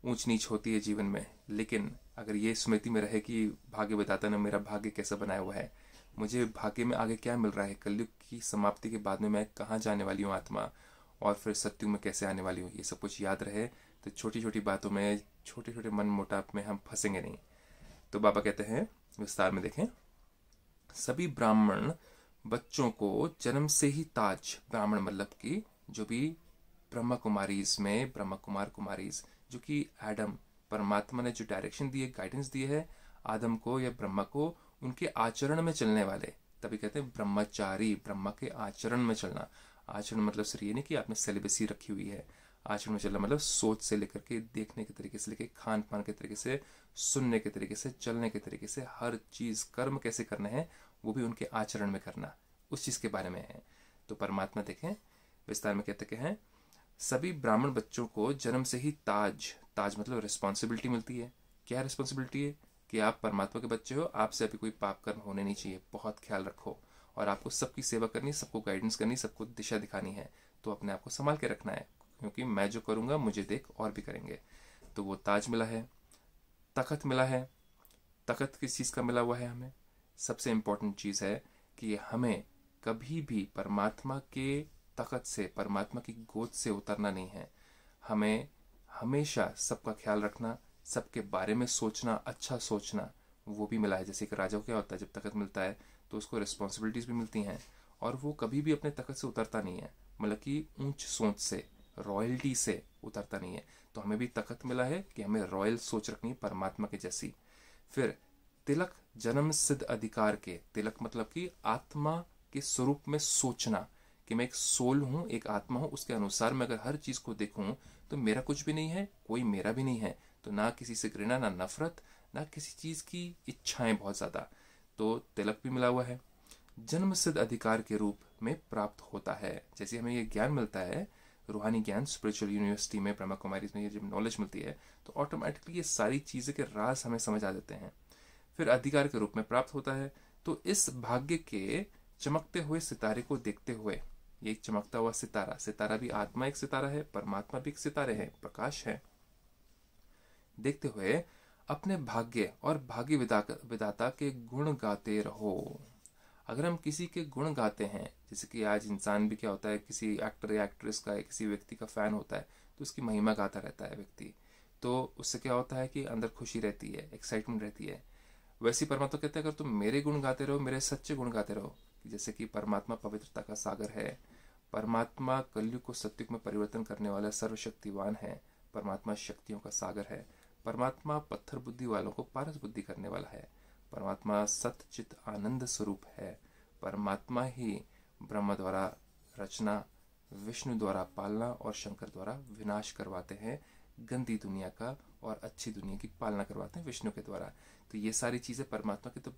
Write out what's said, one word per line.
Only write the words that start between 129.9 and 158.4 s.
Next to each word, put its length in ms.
हमें 160
ये 100
ज्ञान 280
मिलता 280
है, 280
रूहानी 300
ज्ञान, 240
स्पिरिचुअल 480
यूनिवर्सिटी 480
में, 160
ब्रह्मा 180
कुमारीज 420
में 60
ये 80
जब 140
नॉलेज 360
मिलती 200
है, 200
तो 100
ऑटोमेटिकली 600
ये 60
सारी 360
चीज़ें 380
के 60
राज 440
हमें 120
समझ 260
आ 80
जाते 220
हैं। 180
फिर 120
अधिकार 400
के 100
रूप 180
में 80
प्राप्त 300
होता 180
है। 200
तो 220
इस 240
भाग्य 460
के 500
चमकते 400
हुए 200
सितारे 420
को 140
देखते 360
हुए, 300
ये 80
एक 100
चमकता 380
हुआ 140
सितारा, 440
सितारा 400
भी 120
आत्मा 380
एक 100
सितारा 320
है, 140
परमात्मा 580
भी 100
एक 80
सितारे 360
हैं, 260
प्रकाश 460
है, 160
देखते 280
हुए 360
अपने 280
भाग्य 640
और 160
भाग्य 380
विदा-, 480
विधाता 460
के 200
गुण 440
गाते 480
रहो। 580
अगर 200
हम 100
किसी 300
के 180
गुण 300
गाते 300
हैं, 280
जैसे 160